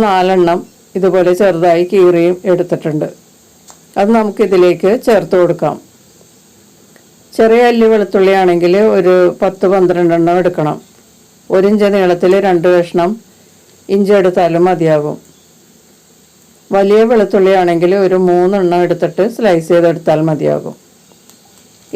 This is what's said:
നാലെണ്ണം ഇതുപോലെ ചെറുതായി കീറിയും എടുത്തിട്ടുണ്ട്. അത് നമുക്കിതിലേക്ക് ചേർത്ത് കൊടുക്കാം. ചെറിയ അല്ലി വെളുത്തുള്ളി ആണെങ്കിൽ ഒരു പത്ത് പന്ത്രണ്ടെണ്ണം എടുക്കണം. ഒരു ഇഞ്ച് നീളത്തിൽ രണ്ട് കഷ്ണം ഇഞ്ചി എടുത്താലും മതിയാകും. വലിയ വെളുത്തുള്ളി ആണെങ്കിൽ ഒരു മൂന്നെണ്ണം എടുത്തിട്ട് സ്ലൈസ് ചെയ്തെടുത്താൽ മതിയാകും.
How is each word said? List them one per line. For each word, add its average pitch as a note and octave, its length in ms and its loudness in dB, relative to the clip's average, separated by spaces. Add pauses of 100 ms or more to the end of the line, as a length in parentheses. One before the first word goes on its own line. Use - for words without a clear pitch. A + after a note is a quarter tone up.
നാലെണ്ണം F#3 540 0 (400)
ഇതുപോലെ F3+ 400 2
ചെറുതായി F3 520 0
കീറിയും F3 440 2 (160)
എടുത്തിട്ടുണ്ട്. E3 560 -4 (920)
അത് G3+ 180 0
നമുക്കിതിലേക്ക് F#3+ 760 0 (160)
ചേർത്ത് F#3+ 340 0
കൊടുക്കാം. E3+ 340 -2 (1600)
ചെറിയ A3+ 340 2
അല്ലി A3+ 220 2
വെളുത്തുള്ളി F#3+ 480 0
ആണെങ്കിൽ F3 340 0 (240)
ഒരു F3+ 160 2 (260)
പത്ത് F#3+ 320 -2
പന്ത്രണ്ടെണ്ണം F3 720 0
എടുക്കണം. D#3 340 -4 (800)
ഒരു F#3+ 160 2
ഇഞ്ച് G#3 240 0
നീളത്തിൽ F3+ 380 0 (140)
രണ്ട് F3+ 280 0
കഷ്ണം F3 360 -2 (840)
ഇഞ്ചി G3 260 0
എടുത്താലും F3+ 480 0
മതിയാകും. D#3 480 -2 (1600)
വലിയ G3+ 240 2 (100)
വെളുത്തുള്ളി G3 500 0
ആണെങ്കിൽ F3 320 0 (120)
ഒരു F#3 120 0 (120)
മൂന്നെണ്ണം F3+ 580 0
എടുത്തിട്ട് E3+ 380 -2 (120)
സ്ലൈസ് F3 360 -2
ചെയ്തെടുത്താൽ E3 460 0 (100)
മതിയാകും. D3 460 -4 (1200)